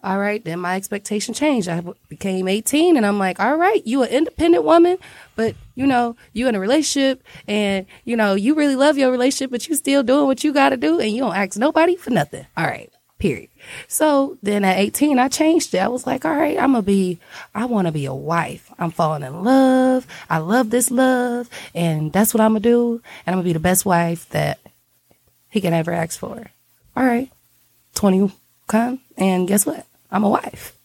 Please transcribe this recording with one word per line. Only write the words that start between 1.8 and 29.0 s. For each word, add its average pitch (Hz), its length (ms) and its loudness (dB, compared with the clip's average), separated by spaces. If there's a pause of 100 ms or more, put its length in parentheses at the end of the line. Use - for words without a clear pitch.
became 185 380 -4
eighteen 285 500 2
and 220 80 2
I'm 202 140 0
like, 185 200 -2
"All 240 160 2
right, 370 300 2
you 254 180 0
an 220 60 -2
independent 320 540 2
woman, 339 340 6 (380)
but, 220 200 -2 (200)
you 254 100 -2
know, 240 300 2 (180)
you 240 140 -2
in 233 80 0
a 196 40 -2
relationship 269 640 0 (240)
and, 202 380 -2 (180)
you 233 120 -4
know, 214 180 2
you 214 220 2
really 285 200 2
love 277 220 4
your 262 140 2
relationship, 254 400 0
but 240 160 -6
you 320 80 -2
still 277 280 0
doing 277 240 2
what 269 160 -2
you 302 100 0
gotta 269 240 2
do 311 220 0
and 220 120 -2
you 226 100 -4
don't 202 140 -2
ask 196 220 -4
nobody 320 380 2
for - 140 -14
nothing." 151 380 -2 (100)
All 160 80 -2
right, - 260 -8 (280)
period. - 300 -4 (380)
So 285 540 0
then 202 240 0
at 185 140 2
eighteen, 254 400 2
I 254 80 2
changed 320 480 2
it. - 20 2
I 190 100 0
was 254 200 -6
like, 262 180 -4
"All 320 100 0
right, - 220 0
I'ma 269 240 2
be, 185 380 0 (340)
I 220 120 -4
wanna 202 260 0
be 147 160 -4
a 135 60 -6
wife. 147 680 -6
I'm 170 100 -2
falling 156 320 -2
in 147 220 -10
love. 254 640 4 (240)
I 160 80 0
love 214 320 0
this 247 180 0
love, 247 580 0 (280)
and 156 360 -2
that's 202 220 2
what 220 80 2
I'ma 220 160 2
do, 233 460 2 (240)
and 180 80 -2
I'ma 185 80 -2
be 175 100 0
the 160 60 -2
best 180 260 0
wife 170 440 0
that 147 300 -4 (880)
he 214 140 -4
can 170 140 0
ever 165 160 -2
ask 170 280 -6
for." - 300 -12 (480)
All 254 80 0
right, 247 240 0 (640)
twenty 196 380 2 (340)
come, 240 340 -2 (160)